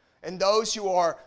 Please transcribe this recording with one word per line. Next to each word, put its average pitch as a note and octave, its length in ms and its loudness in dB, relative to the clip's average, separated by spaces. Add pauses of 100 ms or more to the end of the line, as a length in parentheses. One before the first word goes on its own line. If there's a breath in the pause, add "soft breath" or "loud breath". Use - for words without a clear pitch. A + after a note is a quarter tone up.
(260)
And F3+ 140 -8
those G#3 340 2
who G#3 140 -4
are F3 380 0